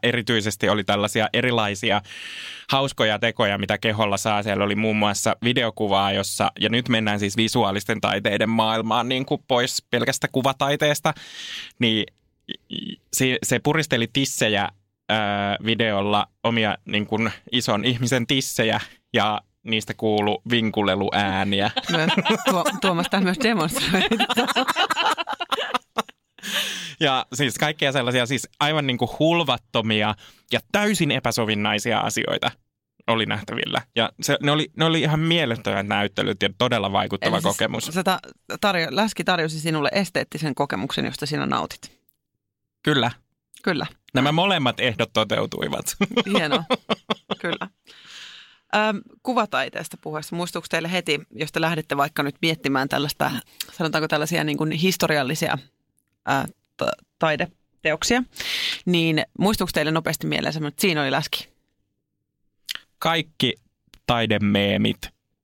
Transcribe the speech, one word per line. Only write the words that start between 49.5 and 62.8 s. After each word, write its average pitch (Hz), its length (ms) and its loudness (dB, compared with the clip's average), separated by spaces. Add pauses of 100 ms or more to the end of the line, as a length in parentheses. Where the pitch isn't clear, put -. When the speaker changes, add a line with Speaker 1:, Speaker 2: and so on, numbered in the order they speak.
Speaker 2:
puheessa, 156 340 -8
muistuuko 170 340 -6
teille 165 220 -2
heti, 170 280 0 (120)
jos 151 200 -8
te 156 100 -2
lähdette 160 360 -2
vaikka 143 260 0
nyt 143 180 -2
miettimään 139 480 0
tällaista, 139 420 -2 (400)
sanotaanko 156 360 -2
tällaisia 151 360 0
niin 151 140 0
kuin 156 140 0
historiallisia, 156 840 0 (680)
ää, 135 200 0 (320)
ta-, - 140 0 (280)
taideteoksia, 160 1040 0 (640)
niin 165 380 2 (160)
muistuuko 190 340 2
teille 156 180 0
nopeasti 160 360 -2
mieleen 151 260 -2
semmoinen, 151 200 -6
että - 80 -10
siinä 165 200 2
oli 135 100 0
läski? - 380 -4 (1500)